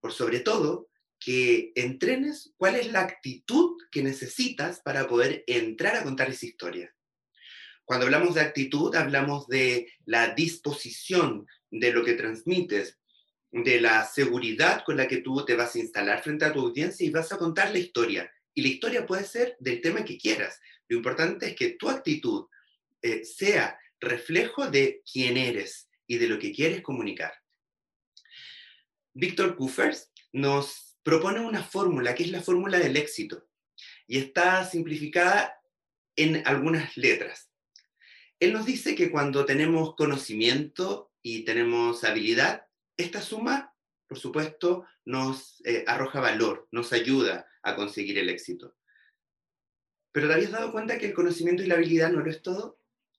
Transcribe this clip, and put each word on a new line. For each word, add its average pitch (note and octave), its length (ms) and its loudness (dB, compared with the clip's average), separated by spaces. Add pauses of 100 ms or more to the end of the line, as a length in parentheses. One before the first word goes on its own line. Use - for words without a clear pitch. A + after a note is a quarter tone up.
por A2+ 120 -6
sobre A#2+ 280 -2
todo, F3+ 500 0 (280)
que B2 560 2
entrenes B3+ 840 -2
cuál F#3+ 180 2
es A#3 160 -2
la F#3+ 80 2
actitud - 800 0 (120)
que C#3 120 -2
necesitas C#3+ 800 -4
para C3+ 280 -4
poder A#2+ 380 2
entrar A#2+ 500 0
a G#3 60 -2
contar C3 260 -2
esa C3 160 -10
historia. F2 500 -12 (920)
Cuando B2+ 180 2
hablamos D#3 300 4
de D#3 80 4
actitud, C#3+ 520 0
hablamos C#3+ 540 0
de B2 440 0 (120)
la A2+ 300 2
disposición D3 1120 -2 (240)
de A#2 220 2
lo A#2+ 120 4
que A#2+ 100 2
transmites, A2+ 840 -2 (540)
de A#2 280 4
la A2+ 240 4
seguridad A#2+ 800 0
con D3 120 -2
la C3 100 2
que C3 120 -2
tú C3+ 260 -2
te A#2+ 100 2
vas A#2+ 200 0
a A#2+ 40 -4
instalar G#2 440 0
frente D3+ 220 -2
a D3+ 80 2
tu C#3+ 80 0
audiencia C#3+ 460 -2
y D3 40 2
vas D#3+ 220 -2
a F3 60 -6
contar E3 320 0
la E3+ 80 0
historia. A2 520 -2 (240)
Y - 80 -2
la C#3 60 4
historia A#3 380 -2
puede F#3+ 180 -2
ser A#3+ 360 -2
del F3 200 -2
tema E3+ 240 0
que - 140 -10
quieras. - 420 -2 (280)
Lo A#2 80 0
importante C#3+ 520 0
es - 80 -10
que A#2+ 140 0
tu - 180 -6
actitud, C#3 580 -2 (560)
eh, A2+ 220 -2
sea F#3+ 540 0 (220)
reflejo G3 680 -2
de C#3 420 2
quién B2+ 260 0
eres A#2 520 -4 (180)
y A#2 120 -2
de A#2 100 2
lo G#2+ 100 0
que - 140 -6
quieres - 300 0
comunicar. G#2 500 -6 (1800)
Víctor F3 420 0
Kufers - 540 -2 (220)
nos C#3 680 -2
propone F3+ 380 2
una A3 220 -4
fórmula, D3 520 0
que F3 100 -2
es F3 60 -6
la F3 120 -6
fórmula F#3 360 2
del C#3+ 180 2
éxito, - 520 -6 (580)
y B2+ 120 -2
está F3+ 460 2
simplificada E3+ 960 0 (560)
en D#3 300 4
algunas D3 500 2
letras. - 540 0 (880)
Él F#3 120 4
nos A3 140 -2
dice D4+ 280 -2
que F3 160 2
cuando C#3+ 360 2
tenemos D#3+ 480 2
conocimiento C#3 1160 0 (100)
y A2+ 220 -8
tenemos A#2 600 0
habilidad, A2+ 600 2 (300)
esta F3 240 -4
suma, B3+ 540 -4 (320)
por C3+ 120 -12
supuesto, D#3 680 -2 (180)
nos, C3 600 -4
eh, A#2 220 0
arroja C3 340 -2
valor, A2 500 0
nos A#2 220 -6
ayuda A#2+ 540 2 (160)
a G2+ 140 -4
conseguir G2+ 420 -4
el F2+ 120 0
éxito. - 460 -10 (1400)
¿Pero D3 160 0
te D#3+ 60 6
habías E3 180 2
dado - 200 -6
cuenta A3 260 -4
que G#3 80 -6
el F#3+ 80 -4
conocimiento F3 480 0
y F#3 40 -2
la F3 80 2
habilidad E3 360 4
no E3 100 2
lo D#3 100 -2
es D#3 100 -8
todo? G3+ 400 -8 (380)